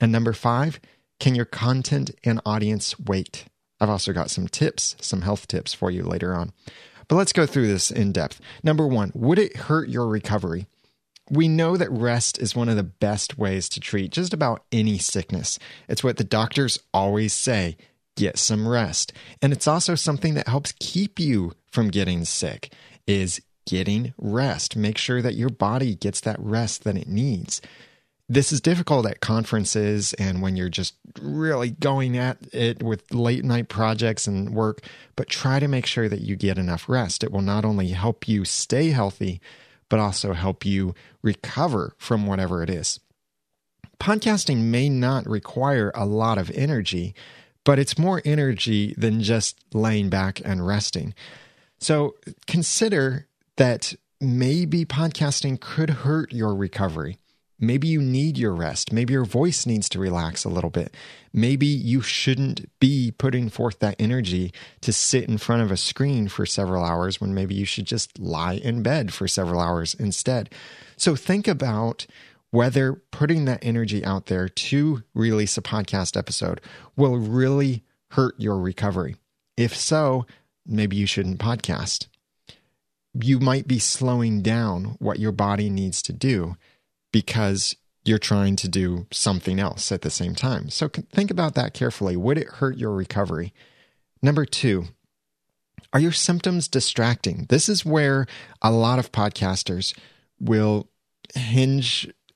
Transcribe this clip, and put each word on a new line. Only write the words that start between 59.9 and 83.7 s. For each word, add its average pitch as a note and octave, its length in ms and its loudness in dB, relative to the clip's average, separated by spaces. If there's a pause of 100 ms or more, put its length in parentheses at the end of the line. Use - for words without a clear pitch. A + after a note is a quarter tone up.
relax F2 460 -2
a F#2 60 -4
little E2+ 180 0
bit. - 260 -4 (380)
Maybe C3 320 2
you C3 380 2
shouldn't - 640 -2 (120)
be C3 360 4
putting B2+ 320 0
forth A#2 300 -4
that G#2 200 2
energy F#2+ 540 0 (300)
to A2+ 100 0
sit - 340 2
in G#2+ 120 0
front A#2 240 0
of G#2 80 2
a F#2 80 0
screen C3 500 0
for G2+ 160 -4
several F#2 400 0
hours F2 340 0
when G2 140 -2
maybe G2 220 -2
you G2 100 -2
should G2 220 -6
just - 320 -6
lie F2 360 -2
in A#2 280 -2
bed A#2+ 280 0
for - 160 -6
several F2 320 -2
hours E2+ 360 0
instead. A2+ 560 -2 (480)
So D#3 180 2
think G3+ 320 0
about A#2 580 0 (440)
whether B2+ 420 4 (180)
putting D3 360 2
that B2+ 180 -2
energy A2+ 400 0
out F#2+ 220 -2
there F#2 240 0
to C#3+ 520 0 (120)
release A2 420 2
a G2+ 60 -6
podcast G2 520 -2
episode F2+ 460 -4 (340)
will C3+ 220 4
really B2+ 680 0 (260)
hurt B2+ 280 2
your G#2 220 0
recovery. F2+ 560 -2 (400)
If A#2+ 180 0
so, C#3 520 0 (400)
maybe G#2+ 300 0
you G2+ 100 0
shouldn't F#2+ 340 -2
podcast. - 680 -4 (1080)
You B2 260 2
might C3 260 2
be B2+ 120 2